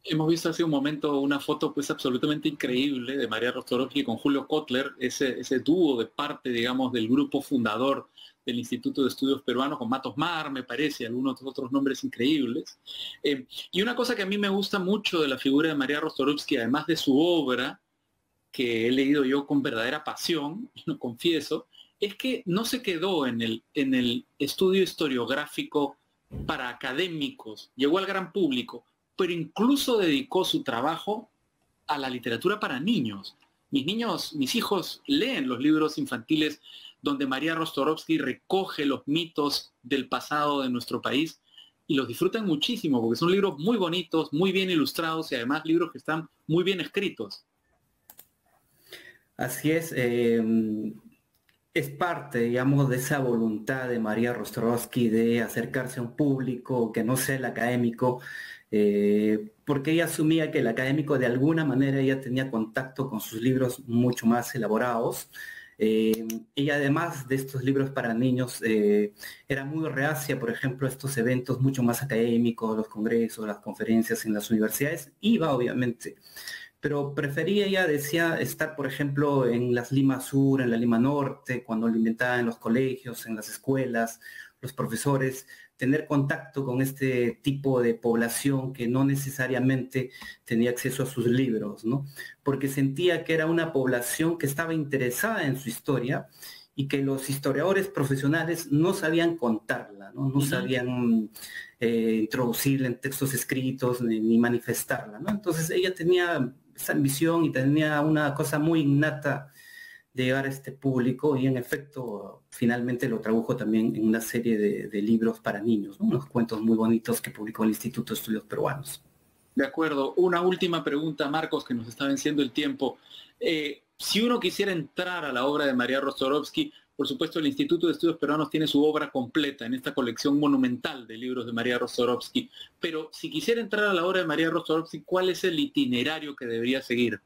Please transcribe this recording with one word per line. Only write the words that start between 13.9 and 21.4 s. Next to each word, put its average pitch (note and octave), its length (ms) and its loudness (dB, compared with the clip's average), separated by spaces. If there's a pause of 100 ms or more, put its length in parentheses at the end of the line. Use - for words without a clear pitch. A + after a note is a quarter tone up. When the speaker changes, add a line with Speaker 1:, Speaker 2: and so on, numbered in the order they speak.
Speaker 1:
cosa B3 200 0
que G#3 80 -4
a F#3+ 40 -2
mí G3+ 120 -2
me G3+ 100 2
gusta G3 300 0
mucho F#3+ 420 0
de D3 80 2
la C3 80 0
figura C#3 320 4
de D#3 60 0
María C#3+ 260 0
Rostorovsky, D3 560 0
además B2 300 0
de E3 100 2
su C#3 220 4
obra, D3+ 640 2 (680)
que A#2 360 0
he A#2+ 40 4
leído C#3 360 4
yo C#3 200 0
con C#3+ 160 2
verdadera B2+ 400 -2
pasión, D#3 720 -4
<laughs> - 100 -14
lo D#3 120 -4
confieso, D3+ 680 -2 (340)